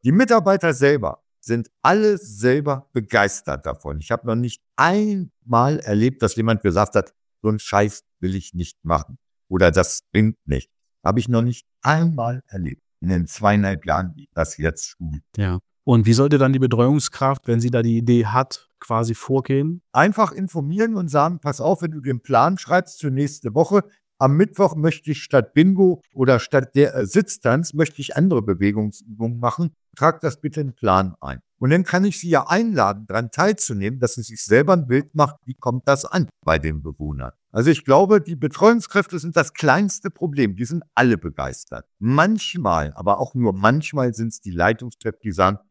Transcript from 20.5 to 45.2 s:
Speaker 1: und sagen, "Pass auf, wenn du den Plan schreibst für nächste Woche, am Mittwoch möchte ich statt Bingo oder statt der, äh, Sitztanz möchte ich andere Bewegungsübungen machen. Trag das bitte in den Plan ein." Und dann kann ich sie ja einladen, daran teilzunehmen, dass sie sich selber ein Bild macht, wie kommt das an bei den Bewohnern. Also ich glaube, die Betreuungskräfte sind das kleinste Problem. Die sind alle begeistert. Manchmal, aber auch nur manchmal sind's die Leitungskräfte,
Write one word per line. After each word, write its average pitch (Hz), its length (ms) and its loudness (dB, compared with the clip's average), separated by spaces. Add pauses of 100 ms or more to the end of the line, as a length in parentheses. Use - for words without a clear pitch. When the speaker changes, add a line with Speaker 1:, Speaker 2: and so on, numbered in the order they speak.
Speaker 1:
und 180 120 -4
sagen, 147 320 0
"Pass 143 220 -6
auf, 165 200 0
wenn 165 100 -6
du 151 100 -12
den 127 200 -4
Plan 139 360 2
schreibst - 420 -2
für 147 120 -4
nächste 131 420 -4
Woche, 170 300 2 (360)
am 135 160 4
Mittwoch 185 400 2
möchte 156 360 -2
ich 139 120 -6
statt - 300 2
Bingo 185 480 4 (100)
oder 127 280 4
statt - 360 -2
der, 139 200 4
äh, 120 100 -2
Sitztanz 151 680 0
möchte 143 280 -2
ich - 160 -6
andere 156 240 2
Bewegungsübungen 107 1000 -4
machen. 156 320 -2 (240)
Trag 160 260 0
das 143 200 -6
bitte 147 180 -6
in 143 100 -4
den 120 60 -14
Plan 95 460 0
ein." 67 180 -10 (200)
Und 127 100 0
dann 175 140 2
kann 185 200 0
ich 202 160 -2
sie 170 100 -8
ja 143 180 2
einladen, 143 600 0
daran 110 240 -4
teilzunehmen, 131 680 -2
dass 120 160 0
sie 117 80 -8
sich 110 200 -12
selber 139 300 4
ein 160 140 0
Bild 139 280 0
macht, 147 300 2
wie 131 100 -12
kommt 127 320 -4
das 139 160 2
an 175 240 -2 (160)
bei 80 160 2
den 76 220 -4
Bewohnern. 73 500 -10 (200)
Also 131 200 2
ich - 140 0
glaube, 185 360 4
die 170 140 -10
Betreuungskräfte 196 840 0
sind 160 160 -8
das 156 180 0
kleinste 180 580 0
Problem. 139 440 -2
Die 117 100 -6
sind 160 180 -8 (100)
alle 120 240 2
begeistert. 67 680 -10 (120)
Manchmal, 117 960 0
aber 101 260 -2
auch 123 140 -6
nur 117 200 0
manchmal 123 600 0
sind's 113 280 -8
die 98 100 -14
Leitungskräfte, 110 720 -4